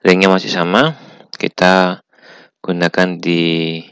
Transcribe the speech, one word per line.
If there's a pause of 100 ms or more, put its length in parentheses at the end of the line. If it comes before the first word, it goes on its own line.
Ringnya
masih
sama. (400)
Kita (560)
gunakan
di (100)